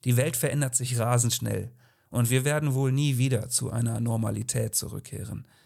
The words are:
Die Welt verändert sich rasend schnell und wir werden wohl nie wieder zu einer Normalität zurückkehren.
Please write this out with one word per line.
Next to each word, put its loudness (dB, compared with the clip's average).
Die 4
Welt 2
verändert 0
sich -2
rasend 4
schnell -4
und 2
wir 2
werden 0
wohl 2
nie 2
wieder 0
zu -2
einer -2
Normalität -2
zurückkehren. -6